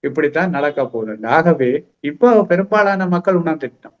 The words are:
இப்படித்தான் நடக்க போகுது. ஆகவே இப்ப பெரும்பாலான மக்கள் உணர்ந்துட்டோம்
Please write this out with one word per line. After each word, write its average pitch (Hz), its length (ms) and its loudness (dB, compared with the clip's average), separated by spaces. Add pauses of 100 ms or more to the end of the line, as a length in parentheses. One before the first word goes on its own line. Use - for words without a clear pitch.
இப்படித்தான் 151 460 -2
நடக்க 143 320 -2
போகுது. 110 320 -6 (140)
ஆகவே 147 400 2 (340)
இப்ப 185 300 2 (120)
பெரும்பாலான 196 640 0
மக்கள் 175 320 0
உணர்ந்துட்டோம் 160 640 -6